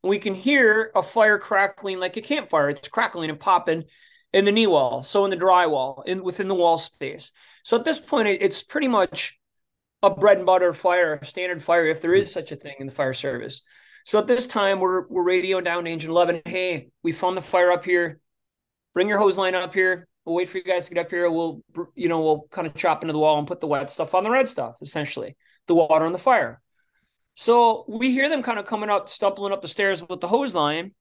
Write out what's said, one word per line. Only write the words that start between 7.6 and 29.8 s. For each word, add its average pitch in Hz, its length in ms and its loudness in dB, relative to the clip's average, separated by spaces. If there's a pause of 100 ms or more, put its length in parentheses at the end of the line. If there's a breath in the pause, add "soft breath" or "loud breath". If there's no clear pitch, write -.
So 233 120 2
at 233 80 -2
this 311 140 -2
point, 220 300 0
it, 190 120 0
it's 190 220 0
pretty - 240 -4
much 202 500 -2 (680)
a 202 60 6
bread 196 300 4
and 180 80 -2
butter 180 260 4
fire, 175 480 0
a 135 60 -16
standard 180 360 -8
fire, 170 240 2
if 160 140 -2
there 170 140 0
is 196 180 2
such 160 200 -10
a 139 40 -12
thing 139 220 -18
in 135 80 -12
the 131 60 -12
fire 131 200 -2
service. 127 480 -8 (440 soft breath)
So 208 140 0
at 208 80 0
this 247 200 0
time, 196 340 0
we're, 185 280 0
we're 180 160 -2
radioing 185 400 0
down 170 200 -4
to 165 60 -6
engine 160 200 -8
eleven, 170 360 2
"Hey, 180 420 -6 (140)
we 165 100 -2
found 185 240 -2
the 175 60 -6
fire 180 280 4
up 180 140 0
here. 175 340 0 (760)
Bring 185 140 2
your 208 100 0
hose 196 180 4
line 185 180 0
up 180 200 -4
here. 185 340 0 (160)
We'll 165 120 -2
wait 180 120 -2
for - 80 -12
you 180 80 -8
guys 175 240 -2
to 175 60 -14
get 170 100 -2
up 175 60 -12
here. 175 200 0
We'll, 165 320 -4 (320)
you 175 140 -2
know, 165 140 0
we'll 151 280 2
kind 170 160 -6
of 151 80 -10
chop 160 280 0
into 160 100 -6
the 151 60 -2
wall 151 200 4
and 147 80 -4
put 175 140 -10
the 165 60 -6
wet 139 240 -2
stuff 160 240 -4
on 185 100 2
the 220 60 -2
red 262 180 2
stuff, 120 320 -8
essentially, 139 560 -8 (300)
the - 80 2
water 160 320 4
on 170 60 -2
the 180 60 -6
fire." 170 440 0 (720)
So 233 540 2
we 233 240 0
hear 269 160 2
them 294 140 0
kind 233 160 -4
of 196 60 -8
coming 214 260 -6
up, 202 200 0
stumbling 196 420 -2
up 196 80 -4
the 170 80 -12
stairs 190 400 -2